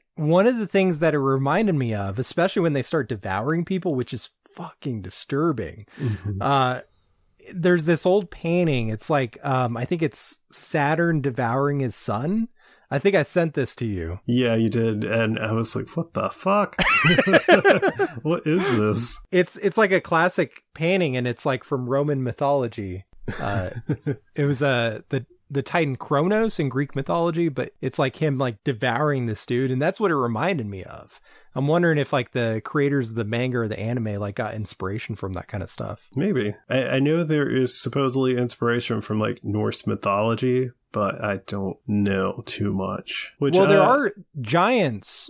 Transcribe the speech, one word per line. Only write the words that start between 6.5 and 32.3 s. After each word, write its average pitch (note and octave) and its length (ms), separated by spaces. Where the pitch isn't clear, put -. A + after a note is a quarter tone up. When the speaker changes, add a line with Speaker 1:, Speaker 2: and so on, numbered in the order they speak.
Speaker 1:
there's F3 320
this E3 200
old F#3 260
painting. E3 580
It's G#2+ 200
like, C3+ 340
um, B2+ 320
I A#2+ 100
think E3+ 180
it's - 360
Saturn D#3+ 720
devouring C3+ 580
his B2+ 160
son. E3 520
I C#3 80
think G3 160
I D#3 80
sent E3 320
this C3 220
to A#2+ 100
you. F2+ 400
Speaker 2:
Yeah, A#2+ 280
you A2+ 140
did. A2 340
And A2 360
I A2 120
was A2+ 240
like, - 220
"What - 160
the - 160
fuck? G3+ 460
<laughs> E4 1200
What E3 240
is E3+ 320
this?" G#2+ 420
Speaker 1:
It's, F3+ 260
it's, G3 200
like, G#3 140
a F#3 100
classic F3 600
painting, E3 440
and B2 100
it's, A#2+ 180
like, C3 180
from B2+ 260
Roman C#3 340
mythology. A#2 800
Uh, G2+ 320
Speaker 2:
<laughs> - 320
Speaker 1:
it D3 100
was, C#3+ 160
uh, A#2 480
the, C3 160
the C#3 140
Titan D3+ 320
Kronos G3+ 640
in C#3+ 100
Greek C3+ 260
mythology, E3+ 540
but C3 220
it's, C#3 180
like, C3+ 180
him, D3 200
like, B2+ 260
devouring C3 640
this G#2+ 200
dude. B2+ 260
And C3 100
that's F3 180
what G3+ 120
it D#3 40
reminded B2 520
me F#2+ 160
of. - 360
I'm C3+ 120
wondering E3 320
if, C3+ 140
like, B2+ 180